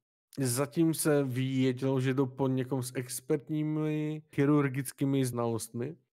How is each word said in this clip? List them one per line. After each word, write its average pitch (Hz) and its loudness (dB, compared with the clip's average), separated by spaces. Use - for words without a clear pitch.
Zatím 139 0
se 147 2
vědělo, 131 0
že 131 2
jdou 135 2
po 131 -2
někom 131 -2
s 123 -10
expertními 151 -4
chirurgickými 139 2
znalostmi 120 -4